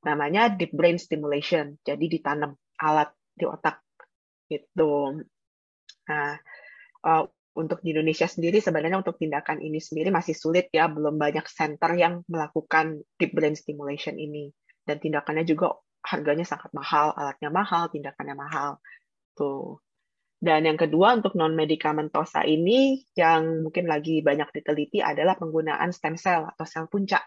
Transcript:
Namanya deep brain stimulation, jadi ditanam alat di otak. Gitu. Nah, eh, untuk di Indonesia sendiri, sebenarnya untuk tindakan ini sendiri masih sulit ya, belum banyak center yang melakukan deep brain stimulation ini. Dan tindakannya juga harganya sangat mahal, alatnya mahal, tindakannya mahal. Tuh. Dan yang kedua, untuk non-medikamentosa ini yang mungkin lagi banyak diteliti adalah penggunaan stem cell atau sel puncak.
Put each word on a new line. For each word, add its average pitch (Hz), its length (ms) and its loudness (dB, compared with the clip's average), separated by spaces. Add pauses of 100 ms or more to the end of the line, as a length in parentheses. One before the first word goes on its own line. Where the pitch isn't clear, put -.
Namanya 151 480 2
deep 180 240 -4
brain 170 240 4
stimulation, 147 800 -2
jadi 143 240 -4
ditanam 151 560 -4 (160)
alat 156 400 2 (240)
di - 80 -2
otak. - 320 -4 (720)
Gitu. 147 640 0 (960)
Nah, 147 240 -4 (720)
eh, 160 180 4 (280)
untuk 165 320 -4
di 160 80 -2
Indonesia 156 320 2
sendiri, 170 320 0
sebenarnya 170 400 0
untuk 180 240 -4
tindakan 151 400 -4
ini 156 160 -6
sendiri 160 320 -4
masih 175 240 0
sulit 175 400 0
ya, 160 160 4
belum 151 320 -2
banyak 147 240 0
center 160 480 -2
yang 175 320 2
melakukan 156 880 -2
deep - 240 0
brain 156 160 2
stimulation 147 640 -8
ini. 147 320 -10 (320)
Dan 147 160 -4
tindakannya 156 480 -2
juga 165 320 0 (240)
harganya 151 480 -2
sangat - 240 -8
mahal, 151 400 0
alatnya 147 400 -6
mahal, 175 400 0
tindakannya 143 400 -10
mahal. 143 480 -8 (560)
Tuh. 143 480 -6 (560)
Dan 160 240 4
yang 156 160 2
kedua, 170 320 6
untuk 208 240 0
non-medikamentosa 156 1040 0
ini 233 720 2
yang 160 560 2
mungkin 175 160 -2
lagi 156 400 0
banyak 147 240 2
diteliti 151 560 -2
adalah 156 320 2
penggunaan 160 560 -2
stem 160 240 -6
cell 170 320 0
atau - 160 -10
sel 160 240 -10
puncak. 196 380 0